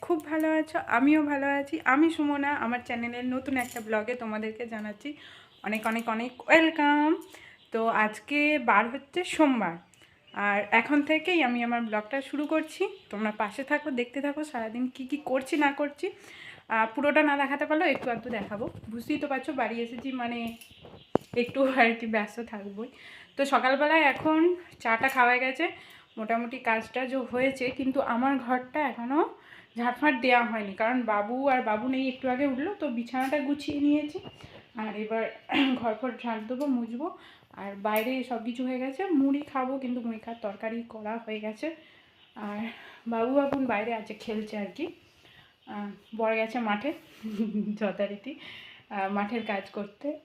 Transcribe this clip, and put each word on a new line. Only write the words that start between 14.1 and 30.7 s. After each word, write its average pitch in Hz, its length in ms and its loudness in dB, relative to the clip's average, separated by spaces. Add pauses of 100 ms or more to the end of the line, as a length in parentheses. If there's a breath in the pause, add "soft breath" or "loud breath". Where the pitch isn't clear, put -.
থাকো 285 240 -2
সারাদিন 233 440 -6
কী 262 180 -12
কী 285 180 -4
করছি 262 320 -2
না 285 160 4
করছি। 285 340 -4 (600 loud breath)
আহ, 220 260 2
পুরোটা 294 280 4
না 294 140 4
দেখাতে 285 300 0
পারলেও 311 220 4
একটু 262 220 0
আধটু 226 200 -4
দেখাবো। 208 340 -6 (260)
বুঝতেই 240 280 -4
তো 294 80 -4
পারছো, 262 260 -4
বাড়ি 233 300 -2
এসেছি 233 300 -8
মানে 240 260 -4 (1000)
একটু 240 240 0 (120)
আর 254 220 6
কি 233 120 -8
ব্যস্ত 220 340 -2
থাকবোই। 208 480 -10 (480 loud breath)
তো 277 80 0
সকালবেলায় 277 560 4
এখন 311 380 4 (420 loud breath)
চাটা 226 280 2
খাওয়া 247 280 6
গেছে, 262 300 0 (520 loud breath)
মোটামুটি 233 400 -2
কাজ 226 240 0 (100)
টাজও 254 320 -2
হয়েছে, 254 460 0
কিন্তু 262 300 -2
আমার 254 380 2
ঘরটা 254 420 -2
এখনও 247 400 0 (580 loud breath)
ঝাঁটফাঁট 247 420 2
দেওয়া 247 240 6
হয়নি, 214 300 -4